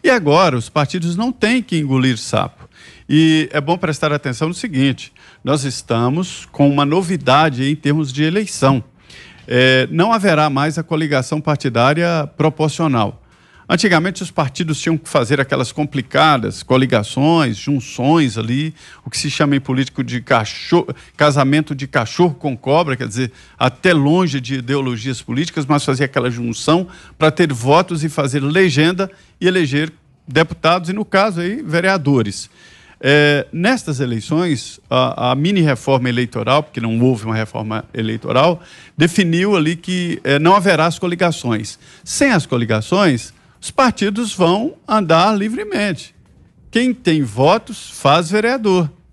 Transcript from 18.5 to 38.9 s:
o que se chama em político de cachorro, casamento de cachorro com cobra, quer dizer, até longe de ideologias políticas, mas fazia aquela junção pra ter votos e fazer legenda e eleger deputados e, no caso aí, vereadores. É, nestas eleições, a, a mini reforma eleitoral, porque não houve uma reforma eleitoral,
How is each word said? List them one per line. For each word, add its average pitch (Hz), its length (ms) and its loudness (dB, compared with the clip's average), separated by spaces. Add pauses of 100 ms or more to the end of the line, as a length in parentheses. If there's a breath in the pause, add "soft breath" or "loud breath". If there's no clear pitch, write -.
o 127 40 -12
que - 80 -10
se 147 140 -4
chama 143 240 0
em 135 60 0
político 131 420 -4
de 120 180 -6
cachorro, - 680 0 (280 loud breath)
casamento 147 580 2
de 135 140 -8
cachorro 139 460 0
com 131 240 -6
cobra, 143 400 0
quer 120 100 -6
dizer, 117 240 -4 (260 soft breath)
até 127 360 2
longe 160 480 2
de 123 140 -6
ideologias 127 680 -4
políticas, 147 440 -4
mas 143 180 0
fazia 135 220 0
aquela 127 240 -2
junção 120 580 -2 (300 loud breath)
pra 156 140 4
ter 160 220 0
votos 151 500 0
e 160 60 -2
fazer 139 320 -2
legenda 170 680 2 (300 soft breath)
e 175 80 0
eleger 160 460 0 (340)
deputados 160 640 0
e, 190 40 -4
no 208 120 -4
caso 196 340 0
aí, 202 220 -4
vereadores. 156 880 0 (500 soft breath)
É, 147 540 4
nestas 165 460 -2
eleições, 139 800 -4 (100)
a, 123 420 0
a 127 40 0
mini 180 260 0
reforma 135 480 0
eleitoral, 123 540 0
porque - 180 -10
não 113 180 -2
houve 120 260 2
uma 110 100 -4
reforma 110 580 -6
eleitoral, 117 640 0 (380 loud breath)